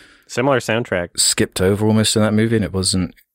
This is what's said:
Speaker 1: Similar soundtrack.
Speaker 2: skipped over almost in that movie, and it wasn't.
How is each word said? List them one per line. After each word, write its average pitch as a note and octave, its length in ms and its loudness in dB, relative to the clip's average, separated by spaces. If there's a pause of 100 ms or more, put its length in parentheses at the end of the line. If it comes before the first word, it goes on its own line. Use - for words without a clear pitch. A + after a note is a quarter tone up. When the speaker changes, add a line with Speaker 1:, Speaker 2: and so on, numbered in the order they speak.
(260)
Speaker 1:
Similar B2+ 320 0
soundtrack. G#2+ 640 -4
Speaker 2:
skipped - 400 -2
over G2+ 260 2
almost A2 300 2
in G#2+ 60 2
that G#2+ 120 0
movie, A2+ 220 2
and G#2 80 0
it E2+ 80 -6
wasn't. F#2 420 -2 (200)